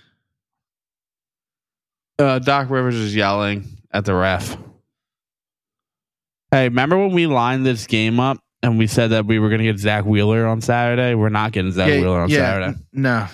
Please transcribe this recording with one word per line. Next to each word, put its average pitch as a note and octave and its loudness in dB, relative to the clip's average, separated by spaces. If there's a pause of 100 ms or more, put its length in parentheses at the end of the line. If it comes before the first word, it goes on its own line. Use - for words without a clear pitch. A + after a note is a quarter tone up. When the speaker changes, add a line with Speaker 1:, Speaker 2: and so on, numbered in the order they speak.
(2250)
Speaker 1:
Uh, C3+ 0
Doc C#3 0
Rivers B2+ -2
is G#2+ -4
yelling G2+ -2 (280)
at G2+ -4
the G2+ -2
ref. F#2 -2 (1900)
Hey, C3+ 4
remember B2+ 2
when G3 0
we F3 2
lined C3 0
this B2 -2
game A2+ 2
up C3+ 0 (240)
and A#2 2
we A2+ 4
said A2+ 2
that A2 2
we A2 0
were G#2+ 2
gonna A2 0
get A2 0
Zach G#2 -2
Wheeler G#2+ 2
on A2+ -2
Saturday? A#2+ 0
We're G#2+ 0
not G#2+ -2
getting F#2+ -2
Zach F#2 0
Speaker 2:
Yeah, C#3+ 2
Speaker 1:
Wheeler F2+ 0
on F2 0
Speaker 2:
yeah, D3 2
Speaker 1:
Saturday. F#2+ -2
Speaker 2:
n-, F2 -8
no, B2+ -2